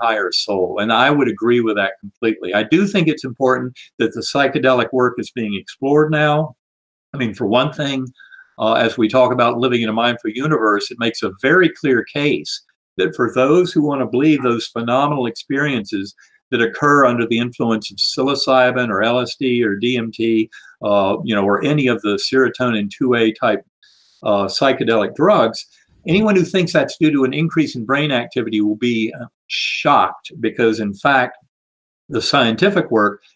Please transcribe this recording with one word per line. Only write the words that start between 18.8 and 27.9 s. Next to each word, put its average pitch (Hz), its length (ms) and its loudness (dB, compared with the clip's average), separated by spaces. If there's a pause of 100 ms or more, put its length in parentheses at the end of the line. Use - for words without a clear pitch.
or 98 120 -2
L 120 180 0
S 120 160 -6
D 123 280 0
or 101 100 0
D 123 220 -2
M 113 160 -4
T, 113 380 0 (340)
uh, 101 400 2
you 117 100 -2
know, 101 100 0
or 101 200 2
any 147 220 2
of 117 160 0
the 104 140 0
serotonin 120 760 0
two 127 240 0
A 113 180 2
type, 110 320 -2 (580)
uh, 101 220 0
psychedelic 113 680 0
drugs, 147 500 2 (420)
anyone 202 300 2
who 180 80 4
thinks 175 300 0
that's 143 240 0
due 156 120 4
to 139 140 2
an 127 80 0
increase 156 420 -2
in 117 120 -8
brain 143 260 0